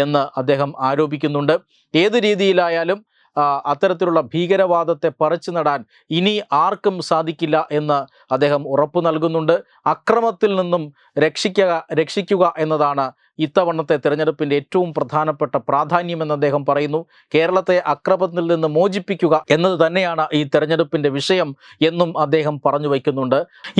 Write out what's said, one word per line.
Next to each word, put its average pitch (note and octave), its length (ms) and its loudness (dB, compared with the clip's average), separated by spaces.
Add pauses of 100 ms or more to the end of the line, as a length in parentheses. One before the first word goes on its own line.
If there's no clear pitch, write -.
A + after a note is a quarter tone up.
എന്ന് C#3+ 200 0 (180)
അദ്ദേഹം C#3 300 0 (180)
ആരോപിക്കുന്നുണ്ട്. D3 640 0 (500)
ഏത് G#3+ 140 2 (100)
രീതിയിലായാലും, F3+ 720 0 (400)
ആ, - 20 4 (280)
അത്തരത്തിലുള്ള E3+ 500 0 (120)
ഭീകരവാദത്തെ E3+ 760 0 (120)
പറിച്ചു E3 360 -2
നടാൻ D3 240 0 (380)
ഇനി G3 140 2 (280)
ആർക്കും G3 360 0 (120)
സാധിക്കില്ല D#3+ 480 -2 (220)
എന്ന് D3+ 200 0 (360)
അദ്ദേഹം C#3+ 280 2 (120)
ഉറപ്പു D3 320 0
നൽകുന്നുണ്ട്. D#3+ 460 0 (400)
അക്രമത്തിൽ A3 580 0 (100)
നിന്നും F3 220 -2 (420)
രക്ഷിക്കുക, F#3 480 0 (280)
രക്ഷിക്കുക F3+ 520 0 (120)
എന്നതാണ് C#3+ 420 0 (400)
ഇത്തവണത്തെ D#3+ 580 0
തെരഞ്ഞെടുപ്പിൻ്റെ D3+ 560 0
ഏറ്റവും F3+ 380 -2
പ്രധാനപ്പെട്ട D3 560 -2 (140)
പ്രാധാന്യമെന്ന് D#3 720 -2
അദ്ദേഹം C#3+ 320 0
പറയുന്നു. D3 300 -2 (360)
കേരളത്തെ F3+ 420 2 (160)
അക്രമത്തിൽ F3 580 0
നിന്ന് D#3+ 180 0 (100)
മോചിപ്പിക്കുക F3+ 640 0 (120)
എന്നത് F3 300 2
തന്നെയാണ് E3+ 400 0 (140)
ഈ - 20 0 (120)
തെരഞ്ഞെടുപ്പിൻ്റെ D3+ 560 0 (100)
വിഷയം F3 300 0 (400)
എന്നും E3+ 220 0 (140)
അദ്ദേഹം D3+ 300 0 (100)
പറഞ്ഞു C#3+ 280 0
വയ്ക്കുന്നുണ്ട്. C3+ 460 0 (400)